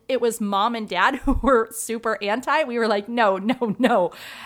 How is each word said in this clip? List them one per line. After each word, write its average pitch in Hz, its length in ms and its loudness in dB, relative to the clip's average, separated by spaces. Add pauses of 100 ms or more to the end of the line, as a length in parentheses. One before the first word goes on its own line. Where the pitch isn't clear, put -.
it 254 120 0
was 226 200 0
mom 202 340 0
and 220 140 -8
dad 196 280 2
<laughs> - 80 -12
who 269 180 2
were 233 280 4
super 226 520 -6
anti. 262 420 0
We 240 120 -4
were 226 120 0
like, 208 200 0
"No, 220 300 2
no, 226 400 -2
no." 226 320 4 (360)